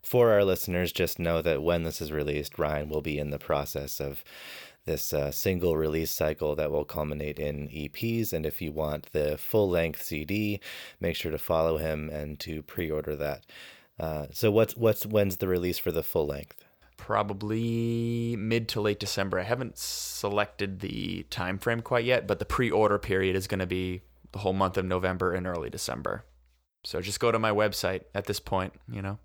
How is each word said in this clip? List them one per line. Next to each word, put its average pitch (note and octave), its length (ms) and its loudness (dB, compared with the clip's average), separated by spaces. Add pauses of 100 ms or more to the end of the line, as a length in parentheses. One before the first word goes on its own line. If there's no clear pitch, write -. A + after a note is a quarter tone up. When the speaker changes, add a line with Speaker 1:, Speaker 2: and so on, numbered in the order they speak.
Speaker 1:
for A#2+ 300 6
our G2+ 100 8
listeners, F2+ 480 2
just - 300 0
know E2 220 2
that D#2 200 2
when E2+ 220 4
this D#2 160 -4
is D2+ 100 -4
released, D2 480 -2
Ryan D2+ 300 0
will D2+ 140 -2
be D2 160 -2
in D2 120 -2
the C#2+ 80 -4
process C#2+ 640 -2
of C#2+ 240 -6 (600)
this, D#2 280 -2
uh, D2 180 0
single F2 460 2
release D#2 340 0
cycle D2+ 460 0
that D2+ 160 0
will D2 140 0
culminate D2+ 520 -4
in D2 320 -4
E D2 180 -8
Ps. A2+ 440 -2
And D#2+ 120 -2
if D2+ 160 -4
you D#2 120 -4
want D2+ 400 -4
the D2 260 0
full-length F2 640 2
C D2+ 220 -4
D, G2+ 340 -2 (400)
make E2+ 160 -2
sure - 160 -4
to D2+ 80 -4
follow D#2+ 380 2
him D#2 340 -2
and D2+ 300 -8
to D#2 220 -8
pre-order D2+ 520 -4
that. D2 300 -4 (560)
Uh, D#2 320 -4
so A2 180 4
what's, G#2+ 240 4
what's, A2 320 2
when's G2+ 300 4
the G2 100 -2
release F2+ 320 2
for F2 140 -2
the D#2+ 100 2
full D#2 240 0
length? C#2+ 380 -8 (320)
Speaker 2:
Probably A#2 1400 0
mid A2 340 0
to A2+ 100 -2
late G#2 180 2
December. G2 400 -2
I F2+ 60 0
haven't A#2+ 340 -2
selected G2+ 1000 -2
the F#2 500 -6
time F#2 280 -2
frame A#2 240 0
quite A#2+ 220 0
yet, A#2+ 220 2
but G2+ 140 0
the - 40 -2
pre-order G#2+ 540 4
period F#2+ 380 2
is F#2+ 100 0
gonna F#2+ 200 -2
be F#2 360 -2 (300)
the G2 80 -6
whole F#2+ 140 2
month F#2+ 220 2
of F#2+ 80 2
November F#2 480 2
and F#2 140 -2
early E2+ 240 -4
December. - 540 -4 (600)
So - 160 -4
just G2 200 -6
go A#2 100 4
to A2+ 80 4
my A2 140 2
website G2+ 500 2 (140)
at G2 100 -2
this G2+ 140 -2
point, F#2+ 320 -2 (180)
you A2+ 100 -6
know G2 240 -6